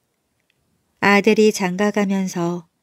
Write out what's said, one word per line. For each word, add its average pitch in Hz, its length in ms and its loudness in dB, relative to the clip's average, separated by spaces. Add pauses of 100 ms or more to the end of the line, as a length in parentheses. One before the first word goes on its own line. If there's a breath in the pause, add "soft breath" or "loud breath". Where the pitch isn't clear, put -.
(1000)
아들이 208 540 4
장가가면서 185 1120 -4 (160)